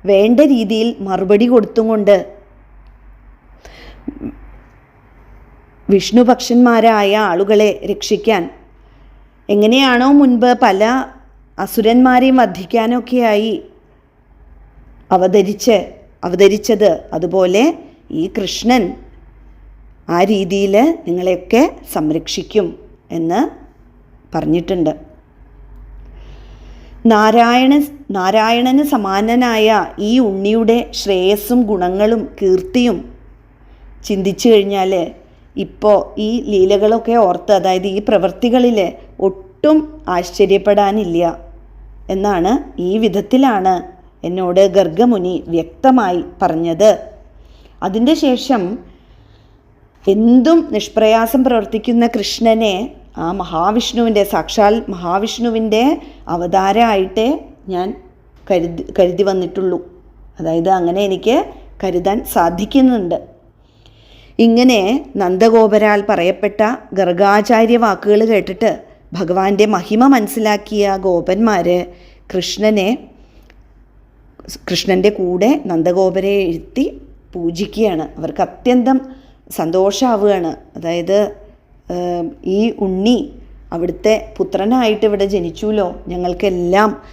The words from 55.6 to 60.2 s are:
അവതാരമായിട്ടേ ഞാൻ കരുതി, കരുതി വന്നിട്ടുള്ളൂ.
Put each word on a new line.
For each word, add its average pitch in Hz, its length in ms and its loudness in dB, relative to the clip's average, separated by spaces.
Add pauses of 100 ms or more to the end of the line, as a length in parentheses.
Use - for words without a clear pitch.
അവതാരമായിട്ടേ 196 1160 0 (240)
ഞാൻ 185 260 -6 (560)
കരുതി, 170 340 -2 (140)
കരുതി 180 240 2
വന്നിട്ടുള്ളൂ. 185 680 -4 (500)